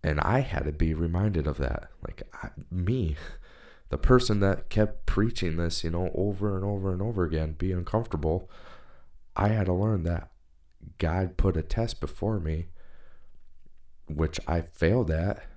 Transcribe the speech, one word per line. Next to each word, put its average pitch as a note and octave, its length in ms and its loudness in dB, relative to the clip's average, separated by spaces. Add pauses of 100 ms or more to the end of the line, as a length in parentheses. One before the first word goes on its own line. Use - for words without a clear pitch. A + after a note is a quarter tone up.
And D2 180 2
I B2 200 4
had F2+ 240 -2
to D2+ 80 -2
be D#2+ 220 2
reminded E2+ 520 0
of D2+ 120 -2
that. - 300 -2 (180)
Like, - 160 -10 (200)
I, - 60 -10 (220)
me, F2+ 460 0 (760)
the - 80 -2
person A#2+ 420 6
that G2 300 2
kept - 340 2
preaching G#2 520 2
this, E2+ 280 0
you E2 60 0
know, F2 240 0
over G2+ 420 0
and F#2+ 80 -2
over G2 280 0
and F2+ 100 -2
over G#2 220 0
again, D#2 340 0
be F#2+ 120 0
uncomfortable, F2 800 -2 (840)
I G2+ 120 4
had G#2+ 180 4
to F#2 60 2
learn G2 320 2
that E2+ 260 -2 (680)
God F2+ 380 0
put F#2 200 4
a D#2 60 0
test - 380 0
before G2+ 380 -2
me, D#2+ 300 -2 (1400)
which D2+ 380 0
I E2+ 140 2
failed E2+ 500 2
at E2 320 0 (140)